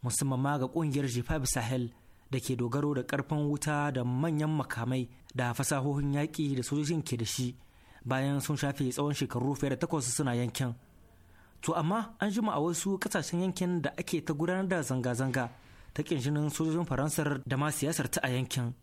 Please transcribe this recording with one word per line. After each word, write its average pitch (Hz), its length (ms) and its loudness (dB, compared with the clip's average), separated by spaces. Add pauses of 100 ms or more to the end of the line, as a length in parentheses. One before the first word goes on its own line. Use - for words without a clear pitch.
musamman 127 360 0
ma 139 200 2
ga 127 80 0
kungiyar 143 400 0
G 120 140 -2
five 143 260 0
Sahel 123 420 0 (420)
da 135 80 0
ke 127 160 -2
dogaro 131 400 0
da 123 80 0
karfin 147 460 0
wuta 147 420 0
da 127 120 0
manyan 151 520 2
makamai 123 540 0 (260)
da 120 180 0
fasahohin 143 600 0
yaƙi 147 420 0
da 127 80 0
sojojin 147 400 0
ke - 140 -2
da 117 80 0
shi 123 300 -2 (500)
bayan 135 360 2
sun 151 160 0
shafe 139 320 0
tsawon 143 240 0
shekaru 131 420 0
fiye 139 140 0
da 131 80 2
takwas 156 280 0 (100)
suna 135 200 2
yankin. 123 380 0 (880)
To 165 140 0
amma 202 440 0
an 202 120 2
jima 208 240 2
a 143 60 2
wasu 175 380 0
kasashen 175 420 0
yankin 180 400 0
da 143 160 0
ake 165 280 -2
ta 165 80 0
gudanar 180 340 0
da 175 140 2
zanga-zanga 127 680 0 (440)
ta 151 100 -4
ƙin 156 160 0
jinin 147 300 0
sojojin 160 360 0
Faransar 143 600 0
da 135 120 -2
ma 143 140 2
siyasar 147 380 0
ta - 140 -2
a 131 60 0
yankin. 123 540 0